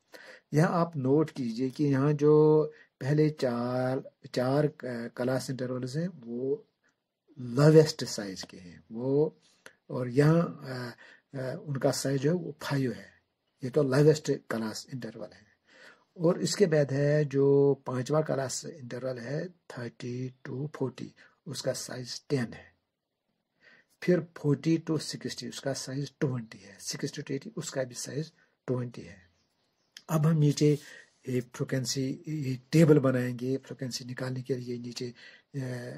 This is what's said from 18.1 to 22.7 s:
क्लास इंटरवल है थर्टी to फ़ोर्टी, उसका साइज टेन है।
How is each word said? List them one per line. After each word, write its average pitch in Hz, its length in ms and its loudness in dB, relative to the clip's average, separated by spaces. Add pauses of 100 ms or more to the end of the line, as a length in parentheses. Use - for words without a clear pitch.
क्लास 135 440 -4
इंटरवल 123 520 -10
है 147 320 -6
थर्टी 127 840 -10 (140)
to 139 200 -8
फ़ोर्टी, - 460 -8 (340)
उसका - 260 -6
साइज - 560 -12
टेन 127 240 -2
है। - 200 -20 (1300)